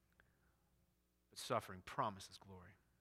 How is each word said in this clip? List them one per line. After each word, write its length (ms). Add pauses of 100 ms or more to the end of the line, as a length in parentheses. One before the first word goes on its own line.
(1300)
but 100
suffering 460
promises 520
glory. 380 (260)